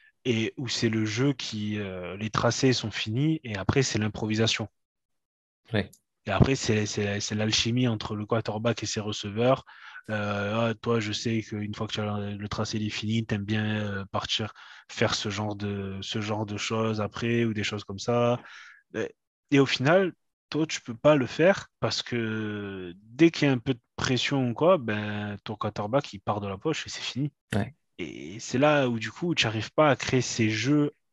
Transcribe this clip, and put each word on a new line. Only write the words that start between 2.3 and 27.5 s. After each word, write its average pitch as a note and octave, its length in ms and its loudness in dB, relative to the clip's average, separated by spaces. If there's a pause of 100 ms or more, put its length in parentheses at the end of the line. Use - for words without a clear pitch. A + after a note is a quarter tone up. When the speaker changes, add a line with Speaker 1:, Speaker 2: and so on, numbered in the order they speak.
Speaker 1:
tracés B2+ 420 4
sont A2+ 180 -2
finis, C#3+ 540 0
et A2 120 -6
après, G2+ 260 2
c'est - 160 0
l'improvisation. G#2+ 680 0 (1040)
Speaker 2:
Ouais. G2 160 0 (340)
Speaker 1:
Et A2 60 -6
après, G2+ 240 6
c'est, G#2+ 320 2
c'est, G2+ 340 -2
c'est - 140 -4
l'alchimie A2+ 520 2
entre A2 300 -2
le G#2 80 -4
quarterback A2 580 0
et G#2+ 40 -6
ses - 140 -4
receveurs. G#2+ 680 0 (420)
Euh, G#2 640 -2
ah, A2 40 -4
toi, A#2 260 0
je G#2+ 120 -4
sais A2+ 300 -2
qu'une G#2 320 -6
fois A2 120 -6
que - 60 -10
tu - 80 -4
as G#2 180 -4
le, G2+ 180 -6
le G#2 120 -8
tracé, A2 300 -4
il G#2+ 80 -2
est G#2 40 -2
fini, A2 360 -2
t'aimes G#2 180 -2
bien, G#2+ 200 0
euh, G#2 460 -4
partir - 440 -4 (340)
faire - 260 0
ce - 140 -2
genre G#2 260 -4
de, G2 460 -4
ce G#2+ 220 -4
genre G#2+ 240 -2
de G2+ 100 -6
choses A2 460 0
après A#2 420 0
ou A2+ 80 2
des G#2 120 -2
choses G#2 200 -4
comme G2 140 -10
ça. A#2+ 420 2 (540)
Et, - 200 -4 (360)
et C#3 100 8
au C3+ 60 8
final, E3 460 4 (380)
toi, D#3 160 0
tu - 140 -8
peux A#2+ 140 -10
pas D3 200 6
le C3 120 4
faire - 420 2 (120)
parce A2+ 220 0
que G#2 1000 -4
dès B2 280 6
qu'il - 160 2
y C#3 40 6
a - 20 4
un B2+ 60 2
peu C3 160 0
de A#2 60 -6 (160)
pression C3 520 0
ou A#2 60 -2
quoi, F3 240 6
ben, G#2 680 -4
ton G#2+ 120 -6
quarterback, A2 560 -2
il G2 80 -14
part G#2 200 -2
de G2+ 80 -6
la G2 100 -4
poche - 280 -4
et - 40 -12
c'est - 120 -10
fini. C#3+ 300 -4 (220)